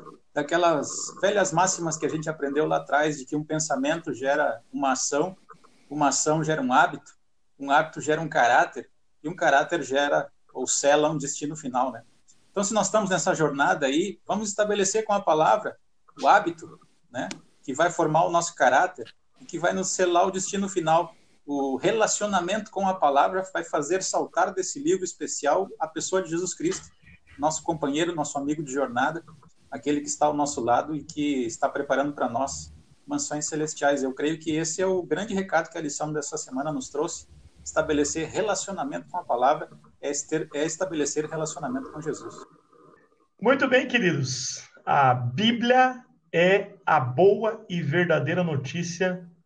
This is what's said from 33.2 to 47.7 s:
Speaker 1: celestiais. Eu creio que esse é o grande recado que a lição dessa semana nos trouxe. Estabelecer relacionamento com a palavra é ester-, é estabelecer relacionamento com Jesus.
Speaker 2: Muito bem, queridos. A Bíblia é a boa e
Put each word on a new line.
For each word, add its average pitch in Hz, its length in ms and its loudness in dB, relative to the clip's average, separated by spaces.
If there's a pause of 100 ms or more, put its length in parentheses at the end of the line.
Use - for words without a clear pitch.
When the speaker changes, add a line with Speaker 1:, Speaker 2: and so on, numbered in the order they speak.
Speaker 1:
celestiais. 147 540 0
Eu 131 100 -2
creio 151 260 -2
que 160 120 -6
esse 160 320 -2
é 185 40 2
o 185 160 0
grande 185 300 -4
recado 190 380 0
que - 80 -10
a - 20 -4
lição 151 320 -6
dessa 151 240 -6
semana 139 360 -6
nos 131 180 -8
trouxe. 156 360 -6 (380)
Estabelecer 151 640 -2
relacionamento 170 800 -4
com 180 100 -8
a 175 60 -8
palavra 139 460 0 (300)
é 139 100 -4
ester-, - 420 -4
é 147 120 -2
estabelecer 160 600 -4
relacionamento 151 640 -8
com 156 100 -12
Jesus. 147 340 -8 (1080)
Speaker 2:
Muito 254 280 2
bem, 254 200 4
queridos. 160 720 0 (220)
A 143 300 4
Bíblia 233 880 2 (280)
é 190 420 4 (120)
a 160 120 6
boa 202 720 2
e 175 140 -4